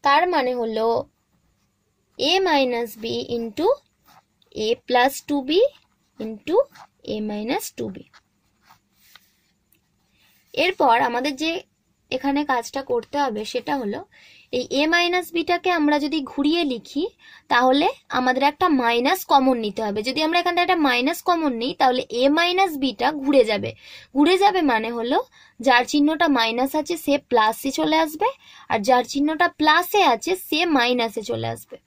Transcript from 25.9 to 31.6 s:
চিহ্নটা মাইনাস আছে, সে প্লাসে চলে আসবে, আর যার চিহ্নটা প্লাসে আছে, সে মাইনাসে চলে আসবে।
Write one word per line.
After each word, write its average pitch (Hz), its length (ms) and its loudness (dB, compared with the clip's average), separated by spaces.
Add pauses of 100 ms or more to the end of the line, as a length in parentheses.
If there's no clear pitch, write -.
চিহ্নটা 302 340 2 (120)
মাইনাস 233 420 -2
আছে, 339 140 -6 (100)
সে 285 100 2 (160)
প্লাসে 226 480 2
চলে 311 260 0
আসবে, 320 240 -4 (440)
আর 226 60 0 (100)
যার 247 240 4
চিহ্নটা 311 340 0 (140)
প্লাসে 330 400 2 (140)
আছে, 330 180 -4 (140)
সে 311 140 -2 (160)
মাইনাসে 240 540 0
চলে 113 240 -4
আসবে। - 220 -18 (100)